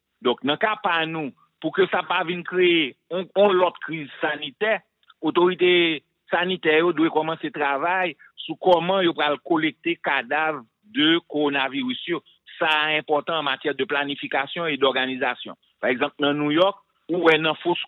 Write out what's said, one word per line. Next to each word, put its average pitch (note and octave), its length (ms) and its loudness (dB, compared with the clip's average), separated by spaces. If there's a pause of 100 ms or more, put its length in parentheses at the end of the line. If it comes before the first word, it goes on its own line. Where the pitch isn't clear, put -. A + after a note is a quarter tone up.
(220)
Donk, B2 200 0
nan D3 160 0
ka G#3+ 240 0
pa E3+ 240 0
nou, D#3+ 240 -6 (320)
pou D#3 120 -4
ke F#3 140 4
sa F3+ 160 -2
pa F3+ 220 -2
vin F3 180 -6
kreye E3+ 500 2 (160)
on, F3 180 -6 (100)
on G3+ 160 6
lòt F#3 280 2
kriz D#3 360 -10
sanitè, D3+ 600 -4 (420)
otorite F3 800 2 (280)
sanitè E3+ 480 0
yo E3+ 140 4
dwe D3+ 200 2
kòmanse D#3 400 -2
travay D#3 640 -2 (300)
sou D#3 160 -10
kòman F3+ 440 4
yo E3 120 2
pral D3 240 0
kolekte D#3+ 560 -2
kadav D3 640 -2 (320)
de D#3 240 4 (100)
kowonaviris C3+ 800 -2
yo. E3 140 -6 (360)
Sa E3 120 0 (240)
enpòtan D3+ 460 -2
an D3 80 -4
matyè C#3 260 -4
de C3+ 140 -4
planifikasyon C#3+ 840 -4
e C#3 80 -4
dòganizasyon. C3 760 -2 (260)
Pa G#2+ 80 0
egzanp, C3 320 -2
nan C#3+ 160 2
New D3 160 0
York, F#3 240 2 (300)
ou E3 180 0
wè D#3+ 100 6
nan D#3 240 -2
fos E3+ 260 -2